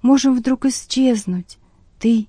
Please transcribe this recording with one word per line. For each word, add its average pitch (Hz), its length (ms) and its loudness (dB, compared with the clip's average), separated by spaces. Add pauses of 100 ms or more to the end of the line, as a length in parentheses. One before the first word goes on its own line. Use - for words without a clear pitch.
можем 262 320 4
вдруг 254 300 -2
исчезнуть 226 920 -2 (400)
ты 226 320 0